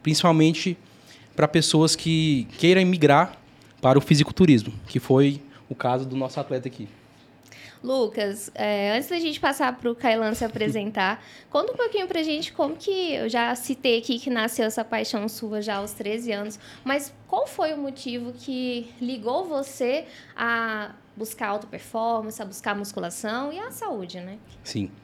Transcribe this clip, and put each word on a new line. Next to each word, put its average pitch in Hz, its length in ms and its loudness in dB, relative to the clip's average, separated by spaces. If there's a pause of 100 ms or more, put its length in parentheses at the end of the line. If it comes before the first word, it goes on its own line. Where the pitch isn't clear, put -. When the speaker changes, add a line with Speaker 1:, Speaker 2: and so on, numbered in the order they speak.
Speaker 1:
principalmente 160 760 4 (580)
pra 151 100 4
pessoas 160 480 4
que 160 540 2 (100)
queiram 185 280 6
migrar 160 500 6 (460)
para 135 160 8
o - 40 4
fisiculturismo, 147 680 6 (160)
que - 100 -2
foi 143 440 4 (260)
o 123 80 -8
caso 131 300 -2
do 131 100 -8
nosso 131 240 -4
atleta 135 300 -6
aqui. 110 180 -14 (960)
Speaker 2:
Lucas, 214 720 -2
é, 208 400 0
antes 285 140 -4
da 349 100 -2
gente 311 220 -4
passar 277 340 0
pro 240 180 -4
Kailan 226 420 0
se 240 100 -4
apresentar, 214 760 -2 (140)
Speaker 1:
<laughs> - 140 -20
Speaker 2:
conta 415 240 0
um - 20 -14
pouquinho 427 320 -2
pra 339 160 -2
gente 311 300 -4
como 311 240 -2
que, 370 380 -2
eu - 120 -2
já 233 280 0
citei 240 420 0
aqui 233 220 -2
que 269 100 -6
nasceu 233 360 0
essa 220 200 -2
paixão 220 420 -4
sua 214 340 -6
já 208 160 -4
aos 202 140 -6
treze 226 400 -6
anos, 208 260 -6 (280)
mas 277 260 -2 (160)
qual 466 180 0
foi 320 280 -2
o 294 40 -8
motivo 247 540 -8
que 247 580 -6 (120)
ligou 247 440 -4
você 277 600 -2 (320)
a 226 540 -2 (260)
buscar 220 320 -6
alta 208 180 -4
performance, 220 760 -4
a 202 40 -10
buscar 202 300 -6
musculação 208 760 -6
e 349 80 -10
a 466 100 -10
saúde, 190 500 -8
né? 185 180 -14 (260)
Speaker 1:
Sim. 98 260 -4 (140)